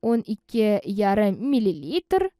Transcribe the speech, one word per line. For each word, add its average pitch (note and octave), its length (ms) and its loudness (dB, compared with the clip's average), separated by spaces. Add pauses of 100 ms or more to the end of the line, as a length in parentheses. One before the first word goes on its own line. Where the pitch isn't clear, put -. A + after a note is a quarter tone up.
o'n A#3 240 0
ikki G#3+ 600 0
yarim G3+ 640 0
millilitr B3 880 0